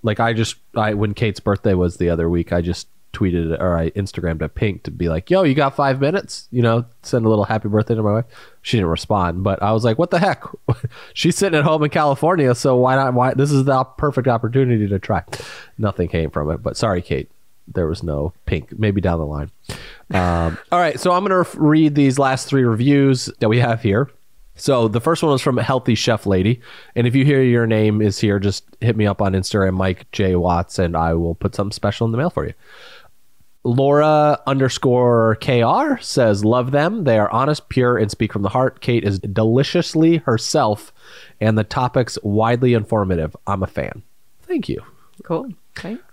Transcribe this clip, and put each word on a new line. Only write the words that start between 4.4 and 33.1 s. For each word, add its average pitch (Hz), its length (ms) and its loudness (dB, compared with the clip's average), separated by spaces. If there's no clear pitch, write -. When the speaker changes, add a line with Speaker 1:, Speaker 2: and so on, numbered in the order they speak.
Speaker 1:
a 78 80 -6
Pink 101 340 -6
to - 80 -10
be 85 160 -4
like, 80 220 -4
"Yo, 190 140 2
you 143 100 2
got 139 220 0
five 139 260 0
minutes?" 156 480 -4
You 120 140 0
know, 117 200 2
send 120 200 -2
a 110 60 4
little 107 140 2
happy 107 260 -4
birthday 107 240 0
to 110 80 -2
my 104 100 0
wife. 113 140 0
She - 140 -2
didn't 92 120 2
respond, 87 540 -2
but 98 180 -2
I 101 100 0
was 110 120 0
like, 117 160 0
"What 175 100 0
the 180 80 0
heck?" 170 260 -2
<laughs> - 460 -8
She's - 240 -2
sitting 180 220 0
at 143 40 2
home 156 200 2
in 147 80 0
California, 151 640 2
so 131 200 2
why 127 200 4
not? 135 180 0
Why, 123 220 2
this 139 160 0
is 135 140 2
the 139 60 2
op-, 131 280 -2
perfect 135 280 -2
opportunity 117 600 2
to 98 100 0
try. - 260 -4
Nothing 95 320 -2
came 80 220 -2
from 73 180 -2
it, 80 140 -4
but - 120 -6
sorry, 95 280 -2
Kate. - 260 -6
There 85 200 -2
was 80 140 -4
no 76 320 -4
Pink. - 320 -6
Maybe 104 200 0
down 87 200 0
the 78 80 -4
line. 73 240 -8
Um, 85 560 0
<laughs> - 60 -8
all 175 80 2
right, 151 200 0
so 180 120 0
I'm 180 120 2
gonna 190 140 0
ref-, 175 180 -2
read 156 380 4
these 139 240 4
last 131 300 0
three 135 160 2
reviews 131 640 2
that 113 80 2
we 117 100 4
have 117 240 0
here. 113 260 2
So 123 300 2
the 110 120 -2
first 160 220 0
one 160 100 2
was 135 100 0
from 127 160 0
Healthy 123 380 0
Chef 110 300 0
Lady. 98 340 2
And 120 100 2
if 123 100 0
you 135 80 4
hear 139 200 4
your 120 240 2
name 107 340 2
is 104 180 0
here, 101 200 2
just 101 260 -2
hit 113 160 0
me 107 80 2
up 98 160 0
on 98 120 0
Instagram, 95 420 0
Mike 95 360 -4
J 92 240 0
Watts, 87 440 0
and 85 180 0
I 82 160 0
will 85 220 -2
put - 200 -4
something 101 160 -4
special - 340 -4
in 113 60 0
the 113 60 -2
mail 160 140 -2
for - 140 -4
you. - 80 -8